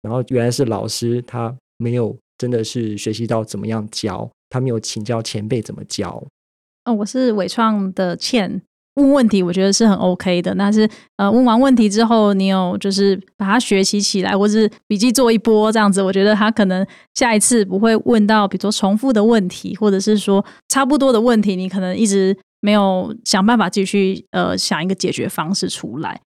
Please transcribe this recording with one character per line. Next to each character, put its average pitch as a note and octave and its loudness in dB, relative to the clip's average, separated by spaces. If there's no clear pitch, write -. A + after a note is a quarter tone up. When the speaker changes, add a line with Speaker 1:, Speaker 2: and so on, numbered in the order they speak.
Speaker 1:
然 A2 -8
后 B2+ -2
原 A#2+ 0
来 A#2+ 0
是 B2 -2
老 G#2+ -4
师 A#2+ -4
他 A#2 -8
没 A#2 -4
有 A#2 -2
真 B2 -6
的 A#2 -2
是 A2 -6
学 A2 -6
习 A2 -6
到 A2+ -4
怎 G#2 -10
么 G#2+ -8
样 A2 -4
教， A2 -8
他 B2+ -4
没 C3 -2
有 A2+ -4
请 A2 -10
教 A2+ -4
前 A2 -8
辈 A2 -4
怎 - -12
么 G#2+ -14
教。 - -10
Speaker 2:
哦， A#3+ -2
我 G#3 -2
是 B3+ 0
伟 G3 -2
创 G#3+ 0
的 F3+ -4
倩， F#3+ -4
问 C#4 4
问 C4+ 4
题 G3+ 2
我 F3 -2
觉 F#3 0
得 G3 2
是 A3+ 2
很 G3+ 4
OK F3+ 0
的， F3+ -4
但 G3+ 2
是， A3 4
呃， G3+ 0
问 A#3+ 4
完 A#3 4
问 C4+ 4
题 A3 4
之 G#3+ 2
后， A3 2
你 F#3+ 0
有 F#3+ 0
就 G3 -4
是 G3 0
把 G3+ -6
它 G3+ 2
学 G3 0
习 G3+ -2
起 G3 -2
来， G3 -2
或 G3+ 2
是 G#3+ 2
笔 G#3 -2
记 A#3+ 2
做 A#3 4
一 A3+ 4
波 G#3+ 2
这 A3 2
样 G#3 4
子， F#3+ 0
我 F#3+ 0
觉 F#3+ 2
得 G#3 4
他 G#3+ 2
可 G#3+ 2
能 F#3 0
下 A#3+ 0
一 G#3+ 4
次 A3 2
不 F#3+ -2
会 A3+ 4
问 A3 2
到 G#3 4
比 G3 -6
如 - -6
说 G3+ -2
重 G3+ 0
复 C4+ 0
的 G#3 4
问 A3 4
题， F#3+ -10
或 G#3+ 2
者 G3 2
是 G#3+ 2
说 G3 0
差 C#4 0
不 C#4 2
多 C4 4
的 G#3+ 4
问 A#3 4
题， G3+ 0
你 F#3 -6
可 F#3+ -4
能 F#3 -4
一 A3+ 2
直 G3 2
没 G#3 0
有 F#3+ 0
想 F#3+ 0
办 A#3 4
法 F#3 2
继 F#3+ -2
续， F#3+ 0
呃， F3+ -2
想 E3+ -4
一 F3+ -4
个 F#3+ -2
解 - -4
决 - -6
方 E3 -6
式 - -4
出 - -10
来。 A#2 -10